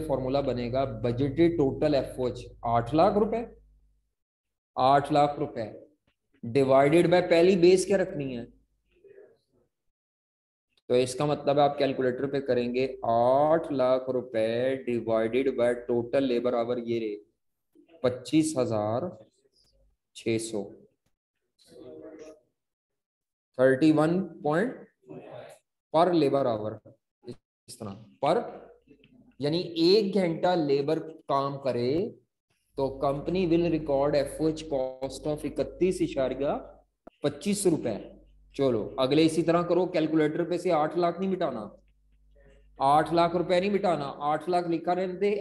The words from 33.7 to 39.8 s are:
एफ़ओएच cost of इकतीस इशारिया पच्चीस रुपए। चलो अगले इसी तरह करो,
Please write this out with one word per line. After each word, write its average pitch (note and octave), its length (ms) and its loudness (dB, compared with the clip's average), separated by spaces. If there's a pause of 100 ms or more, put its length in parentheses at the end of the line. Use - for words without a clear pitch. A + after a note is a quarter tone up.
एफ़ओएच D#3 540 -2
cost C3 580 -6
of D3+ 180 -4
इकतीस E3 560 -2
इशारिया C3+ 520 -2 (720)
पच्चीस G3 440 -2
रुपए। A#2+ 260 0 (640)
चलो B2+ 260 0 (180)
अगले D3 260 4
इसी D#3+ 180 2
तरह E3 200 2
करो, F3 240 0